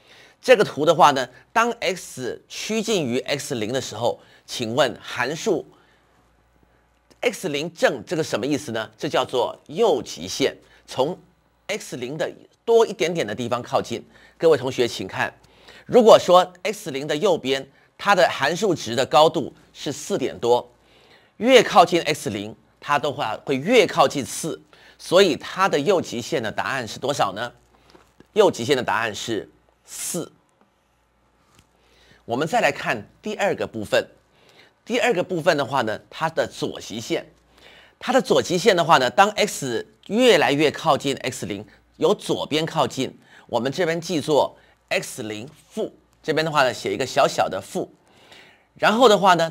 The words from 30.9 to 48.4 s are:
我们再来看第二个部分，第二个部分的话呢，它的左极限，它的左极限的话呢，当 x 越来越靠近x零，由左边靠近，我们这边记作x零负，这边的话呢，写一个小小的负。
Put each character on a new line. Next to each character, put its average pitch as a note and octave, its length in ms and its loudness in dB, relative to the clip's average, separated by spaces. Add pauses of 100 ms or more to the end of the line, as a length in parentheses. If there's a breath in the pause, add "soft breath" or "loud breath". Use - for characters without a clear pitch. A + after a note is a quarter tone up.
我 A2+ 120 -4
们 D3+ 100 -2
再 A3+ 140 0
来 D3+ 100 2
看 C#3 340 -6 (160)
第 G#3+ 140 -8
二 G3 200 -2
个 G#2+ 120 -6
部 A2 160 -8
分， - 240 0 (800 soft breath)
第 A#3+ 160 -2
二 A#3+ 140 2
个 F3 100 -2
部 F3+ 160 -4
分 D#3+ 160 2
的 C#3+ 80 0
话 C3+ 160 -2
呢， G#2+ 180 -4 (120)
它 D#3+ 180 -4
的 C#3+ 180 -2
左 - 320 -8
极 G#2+ 220 -12
限， C#3+ 260 -6 (720 soft breath)
它 - 140 -4
的 C4 80 4
左 D3 220 2
极 E3+ 160 -2
限 F#3+ 180 4
的 E3+ 80 2
话 D#3 140 6
呢， B2+ 100 2
当 G3+ 220 4
x C#3 560 -4 (220)
越 A3+ 280 6
来 C3+ 160 2
越 C#3+ 180 4
靠 D3+ 240 0
近 C3+ 220 -2
x - 300 -8
零， G2+ 180 -8 (320 soft breath)
由 D#3+ 180 2
左 - 320 -6
边 D#3 200 -2
靠 D#3 200 -2
近， - 320 -6 (280 soft breath)
我 A#2 120 -4
们 B2+ 140 -2
这 F3 140 -2
边 D#3+ 120 -2
记 D#3+ 220 -4
作 B2+ 340 2 (360 soft breath)
x E3 320 -6
零 G#2+ 260 -12 (220)
负， G#3+ 200 -8 (320)
这 D#3 120 -2
边 D#3 100 0
的 D#3+ 60 -4
话 D3 140 2
呢， B2 100 0
写 G2+ 180 -6
一 G#2 60 -2
个 C3+ 80 -4
小 C#3 200 2
小 A2+ 220 0
的 F2+ 100 -6
负。 - 320 -8 (840 soft breath)